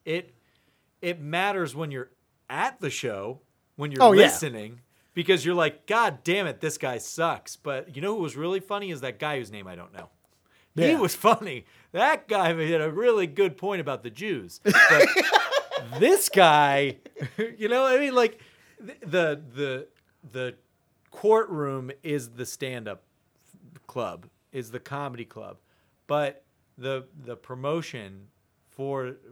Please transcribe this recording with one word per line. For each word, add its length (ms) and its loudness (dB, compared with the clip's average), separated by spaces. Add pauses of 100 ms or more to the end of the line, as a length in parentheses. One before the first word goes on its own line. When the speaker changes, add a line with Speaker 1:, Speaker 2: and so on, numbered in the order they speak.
Speaker 1:
it, 280 -6 (680)
it 180 -6
matters 540 -2
when 160 -8
you're 180 -10 (400)
at 320 -4
the 80 -4
show, 520 -8 (340)
when 160 -8
you're 100 0
Speaker 2:
Oh, 120 12
yeah. 100 12
Speaker 1:
listening, 580 0 (320)
because 320 2
you're 80 0
like, 320 0
"God 380 0
damn 240 0
it, 140 -10
this 180 -4
guy 180 -4
sucks." 580 -4
But 400 -8
you 60 -12
know 140 -4
who 80 -4
was 120 -6
really 240 -4
funny 300 -8
is 120 -10
that 180 -10
guy 180 -4
whose 140 -10
name 160 -16
I 80 -14
don't 180 -18
know. 160 -18 (640)
He 140 2
Speaker 2:
Yeah. 120 4
Speaker 1:
was 140 0
funny. 520 0 (260)
That 360 0
guy 200 2 (180)
had 160 0
a 100 -2
really 360 2
good 280 0
point 260 -6
about 200 -6
the 80 -12
Jews. 540 -8
But 100 2
Speaker 2:
<laughs> 1300 4
Speaker 1:
this 280 4
guy, 680 4 (260)
<laughs> 140 -10 (220)
you 100 -2
know 140 2
what 100 2
I 60 4
mean? 160 0
Like, 260 2 (420)
th-, 180 -16
the, 380 0 (140)
the, 340 -6 (440)
the 240 -8 (560)
courtroom 800 0 (120)
is 280 -4
the 140 -10
stand-up 580 -10 (840)
club, 400 -8 (240)
is 200 -12
the 80 -10
comedy 460 -10
club. 320 -18 (500)
But 360 -2 (340)
the, 280 -6 (200)
the 100 -12
promotion 920 -8 (420)
for, 460 -6 (160)